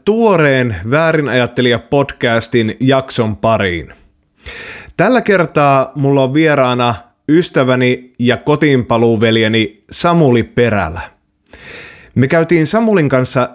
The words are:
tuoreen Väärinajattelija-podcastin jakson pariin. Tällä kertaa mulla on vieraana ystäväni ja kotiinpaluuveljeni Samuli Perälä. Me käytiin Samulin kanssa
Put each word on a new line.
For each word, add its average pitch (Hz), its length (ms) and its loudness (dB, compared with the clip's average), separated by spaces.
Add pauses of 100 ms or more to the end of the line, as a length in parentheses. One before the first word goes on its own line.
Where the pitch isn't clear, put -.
tuoreen 156 720 0 (140)
Väärinajattelija-podcastin 123 1900 -2
jakson 131 560 -2
pariin. 98 580 -2 (1040)
Tällä 226 240 2
kertaa 147 760 0
mulla 139 280 0
on 131 100 -2
vieraana 127 640 0 (340)
ystäväni 127 880 0
ja 120 180 0
kotiinpaluuveljeni 117 1500 0
Samuli 156 520 2
Perälä. 98 580 -2 (1120)
Me 131 120 2
käytiin 165 400 0
Samulin 208 420 0
kanssa 127 460 0